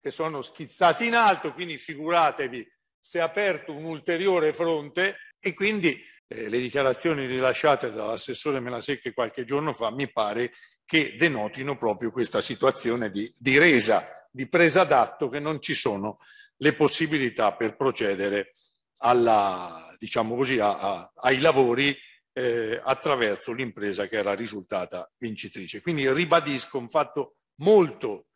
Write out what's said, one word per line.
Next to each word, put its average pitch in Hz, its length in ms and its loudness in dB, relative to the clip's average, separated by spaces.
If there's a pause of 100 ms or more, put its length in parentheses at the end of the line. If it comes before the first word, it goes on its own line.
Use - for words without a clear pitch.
che 139 120 -8
sono 160 300 -6
schizzati 170 640 0
in 233 80 0
alto, 196 380 2
quindi 165 240 -10
figuratevi 147 880 0 (360)
se - 180 -8
è 170 40 2
aperto 165 500 -2
un 147 100 -10
ulteriore 165 720 0
fronte, 165 640 -2 (240)
e 190 140 -4
quindi, 190 460 0 (280)
eh, 110 200 -10
le 113 120 0
dichiarazioni 135 680 0
rilasciate 127 640 2
dall'assessore 117 680 -6
Melasecche 123 520 -6
qualche 120 320 -4
giorno 139 280 -2
fa 113 180 -2
mi 131 180 -6
pare 110 440 -2 (320)
che 143 320 0
denotino 131 600 -2
proprio 110 340 -2
questa 110 300 -2
situazione 120 680 0
di, 101 260 -6
di 131 220 4
resa, 117 720 4
di 127 180 -10
presa 170 360 4
d'atto 135 440 2
che 131 100 -6
non 147 220 -4
ci - 140 -6
sono 104 440 -4 (400)
le 151 140 4
possibilità 139 800 0
per 110 240 -4
procedere 101 800 -2 (440)
alla, 101 1000 2
diciamo 113 360 -4
così, 127 240 0
a, 104 200 2
a, 92 360 -6
ai 131 260 2
lavori, 135 540 4 (380)
eh, 117 500 -2
attraverso 123 680 0
l'impresa 101 540 -4
che 110 100 -6
era 101 160 0
risultata 98 840 -6
vincitrice. 104 640 -10
Quindi 143 280 0
ribadisco 147 680 0
un 120 100 -8
fatto 143 480 -2 (200)
molto 147 800 2